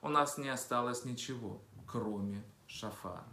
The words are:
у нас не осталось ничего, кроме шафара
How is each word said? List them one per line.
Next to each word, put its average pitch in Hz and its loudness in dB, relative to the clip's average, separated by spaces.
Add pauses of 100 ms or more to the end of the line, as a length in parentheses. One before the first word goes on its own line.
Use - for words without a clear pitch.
у 143 -2
нас 147 6
не 139 -2
осталось 123 2
ничего, 123 -4 (240)
кроме 104 0 (240)
шафара 95 -8